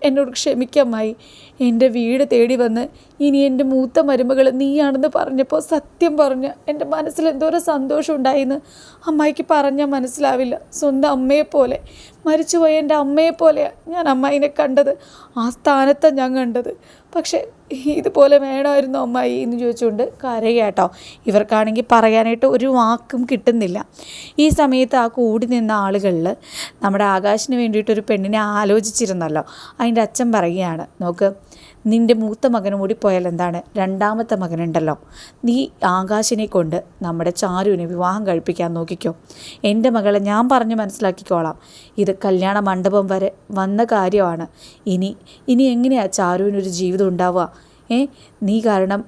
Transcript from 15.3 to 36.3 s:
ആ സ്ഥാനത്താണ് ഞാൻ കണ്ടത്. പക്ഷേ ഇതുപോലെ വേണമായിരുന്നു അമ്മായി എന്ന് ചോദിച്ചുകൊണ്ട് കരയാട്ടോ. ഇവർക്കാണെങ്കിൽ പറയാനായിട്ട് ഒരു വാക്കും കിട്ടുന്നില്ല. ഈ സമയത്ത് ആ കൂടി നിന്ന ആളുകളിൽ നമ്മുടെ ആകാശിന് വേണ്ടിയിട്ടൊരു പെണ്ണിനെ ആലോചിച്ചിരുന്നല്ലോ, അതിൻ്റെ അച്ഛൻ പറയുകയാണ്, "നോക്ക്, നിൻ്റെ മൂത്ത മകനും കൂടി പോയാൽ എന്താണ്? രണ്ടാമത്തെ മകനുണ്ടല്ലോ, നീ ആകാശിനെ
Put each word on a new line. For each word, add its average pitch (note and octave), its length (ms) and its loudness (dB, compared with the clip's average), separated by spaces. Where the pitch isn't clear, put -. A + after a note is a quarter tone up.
ആ A#3 140 -2
സ്ഥാനത്താണ് C#4 720 2
ഞാൻ B3+ 160 -2
കണ്ടത്. A#3+ 360 -4
പക്ഷേ - 280 -2
ഇതുപോലെ C#4+ 420 4
വേണമായിരുന്നു C4+ 600 -2
അമ്മായി B3 440 -2
എന്ന് A#3+ 160 -4
ചോദിച്ചുകൊണ്ട് A#3 460 -2
കരയാട്ടോ. A3+ 680 0
ഇവർക്കാണെങ്കിൽ A3 640 2
പറയാനായിട്ട് A3+ 560 4
ഒരു C4 300 2
വാക്കും A#3 440 0
കിട്ടുന്നില്ല. A3+ 480 0
ഈ D4+ 120 6
സമയത്ത് C4 460 2
ആ A#3+ 120 2
കൂടി A#3 380 0
നിന്ന A#3 260 0
ആളുകളിൽ G3 540 0
നമ്മുടെ G3+ 260 0
ആകാശിന് G3+ 500 0
വേണ്ടിയിട്ടൊരു G#3+ 520 0
പെണ്ണിനെ G#3 320 0
ആലോചിച്ചിരുന്നല്ലോ, G3+ 920 -2
അതിൻ്റെ A#3 260 0
അച്ഛൻ A#3+ 300 -2
പറയുകയാണ്, F3 540 -2
"നോക്ക്, F3 280 0
നിൻ്റെ A3+ 280 4
മൂത്ത A3 320 -2
മകനും G3+ 340 -2
കൂടി F#3+ 140 -2
പോയാൽ F#3 340 0
എന്താണ്? F3 320 -4
രണ്ടാമത്തെ G#3 600 -2
മകനുണ്ടല്ലോ, E3 600 -2
നീ A#3 120 2
ആകാശിനെ G#3 560 -2